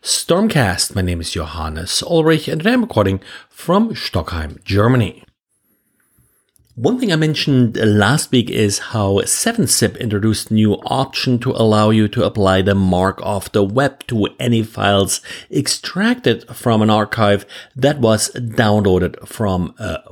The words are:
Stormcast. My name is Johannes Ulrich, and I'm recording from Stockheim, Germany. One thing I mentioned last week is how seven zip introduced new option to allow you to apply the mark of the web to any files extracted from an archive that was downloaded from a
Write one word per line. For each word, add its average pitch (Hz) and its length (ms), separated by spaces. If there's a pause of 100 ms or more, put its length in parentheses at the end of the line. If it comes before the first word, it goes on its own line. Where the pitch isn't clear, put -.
Stormcast. 165 880
My 98 80
name 90 180
is 80 120
Johannes 78 720
Ulrich, 160 440
and 160 200
I'm 247 160
recording 98 380 (280)
from 202 460
Stockheim, - 680
Germany. 107 600 (1500)
One 202 240
thing 226 120
I 160 40
mentioned 147 640
last 107 540
week 120 200
is 101 260
how 98 440
seven 226 440
zip - 320
introduced 107 540
new 107 220 (100)
option 127 560
to 120 100
allow 107 400
you 110 200
to 117 140
apply 95 380
the 98 140
mark 92 480
of 98 280
the 104 120
web 131 440
to 107 200 (120)
any 117 220
files 101 600 (280)
extracted 180 1000
from 110 340
an 107 80
archive 104 560 (280)
that 139 240
was 110 360
downloaded 104 920
from 92 520
a 92 320